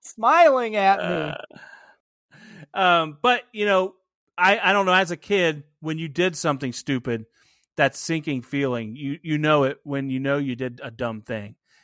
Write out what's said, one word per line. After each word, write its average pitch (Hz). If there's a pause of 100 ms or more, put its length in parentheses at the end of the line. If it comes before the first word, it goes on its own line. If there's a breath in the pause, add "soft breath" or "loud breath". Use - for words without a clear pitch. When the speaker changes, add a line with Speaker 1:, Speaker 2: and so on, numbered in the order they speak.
(120)
Speaker 1:
smiling 254
at 196
me. 156 (1400 loud breath)
Speaker 2:
Uh, -
um, 170
but, 240 (100)
you 208
know, 190 (420)
I, 185
I 185
don't 196
know, 185
as 185
a 160
kid, 165 (160)
when 160
you 165
did 170
something 139
stupid, 120 (520)
that 139
sinking 151
feeling, 120
you, 143
you 156
know 151
it 135
when 139
you 131
know 139
you 135
did 123
a 127
dumb 113
thing. 107 (280)